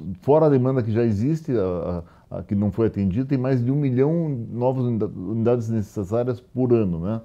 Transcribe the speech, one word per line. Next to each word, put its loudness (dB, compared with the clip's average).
fora 4
a 6
demanda 2
que -2
já 2
existe, 0
a, -2
a, -8
a -8
que -6
não 2
foi 2
atendida, -2
tem -2
mais 0
de 0
um 2
milhão 2
novas -2
unida-, 0
unidades -2
necessárias -4
por 0
ano, 2
né? -4